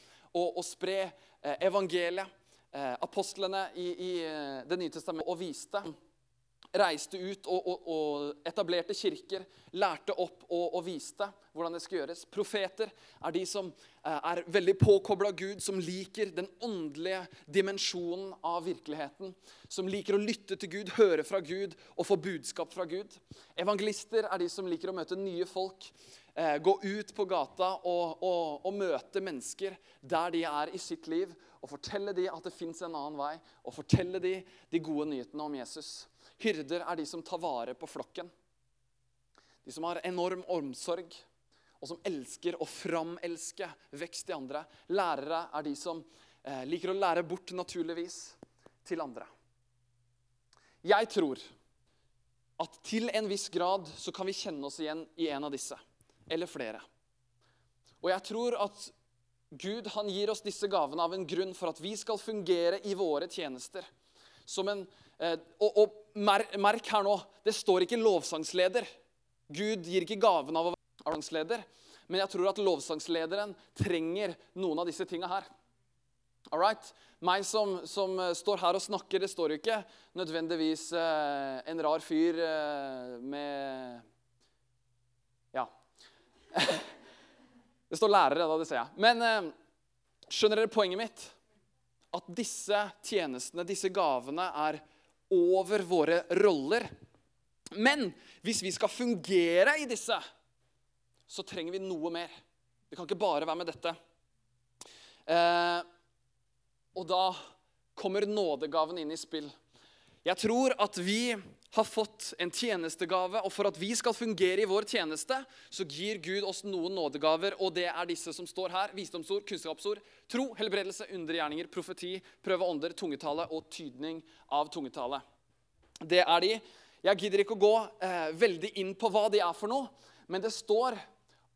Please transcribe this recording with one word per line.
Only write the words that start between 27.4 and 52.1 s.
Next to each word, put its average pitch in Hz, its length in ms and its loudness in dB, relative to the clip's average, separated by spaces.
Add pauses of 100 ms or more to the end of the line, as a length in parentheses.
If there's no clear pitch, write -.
og, 175 400 0
og, 170 480 0
og 202 80 -2
møte 190 480 -2
mennesker 185 500 -6 (260)
der 165 360 0
de 165 80 2
er 151 280 -2
i 185 80 -8
sitt - 280 -10
liv, 175 240 -2 (260)
og - 140 -14
fortelle 202 420 -6
de 180 140 0
at 165 160 -10
det 175 100 -8
finnes 165 300 -10
en 165 100 -8
annen 147 240 -6
vei, 147 140 -4 (320)
og 123 100 -12
fortelle 180 480 2
de 185 140 0 (320)
de 165 100 0
gode 151 300 -2
nyhetene 135 340 -6
om 147 160 -6
Jesus. - 480 -12 (320)
Hyrder 170 480 -2
er 175 80 -2
de 160 100 -4
som 165 200 -10
tar 175 160 -6
vare 127 340 -4
på 156 120 -12
flokken. 170 420 -12 (1400)
De - 100 -14
som 156 80 -8
har 170 240 -4
enorm 180 400 -2
omsorg, 170 640 -4 (680)
og 135 120 -12
som 170 160 -10
elsker - 520 -4
å 156 80 -4
framelske 170 1000 -6 (320)
vekst 170 320 -8
i 170 40 -2
andre. 143 280 -8 (280)
Lærere 165 540 0 (100)
er 151 120 -2
de 143 80 -4
som, 165 280 -6 (400)
eh, 131 220 -8
liker 175 260 -4
å 196 80 -2
lære 175 280 2
bort 185 240 -8
naturligvis 170 840 -6 (500)
til 165 160 -4
andre. 117 240 -8 (1600)
Jeg 208 260 6
tror 147 300 0 (1200)